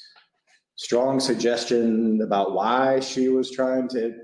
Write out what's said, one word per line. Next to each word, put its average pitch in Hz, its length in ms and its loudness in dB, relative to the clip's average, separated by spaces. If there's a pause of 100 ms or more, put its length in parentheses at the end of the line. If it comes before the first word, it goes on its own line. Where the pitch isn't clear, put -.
(760)
strong 131 420 0
suggestion 117 1040 0
about 98 320 0
why 131 440 2
she 131 300 -2
was 131 220 0
trying 131 360 -2
to 117 360 -4